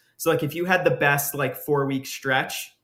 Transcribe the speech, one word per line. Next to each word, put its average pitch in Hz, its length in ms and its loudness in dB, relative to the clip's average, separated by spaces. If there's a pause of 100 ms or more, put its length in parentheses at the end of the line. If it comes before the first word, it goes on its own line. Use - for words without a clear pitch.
(180)
So, - 120 -2
like, 160 140 2
if 147 120 -4
you 175 80 -2
had 180 220 2
the 170 60 6
best, 143 440 2
like, 131 220 -2
four-week 139 480 0
stretch - 680 -2 (100)